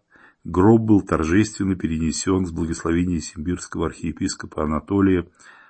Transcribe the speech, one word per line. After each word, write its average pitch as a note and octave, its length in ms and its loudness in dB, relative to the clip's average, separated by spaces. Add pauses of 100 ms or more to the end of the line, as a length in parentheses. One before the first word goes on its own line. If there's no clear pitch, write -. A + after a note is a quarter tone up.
(440)
гроб G2 380 4
был G#2+ 200 4
торжественно F#2 760 0
перенесён E2 680 -2
с E2 60 -8
благословения E2 680 -2
симбирского F2 640 -6
архиепископа D#2+ 800 -6
Анатолия F2+ 640 0 (400)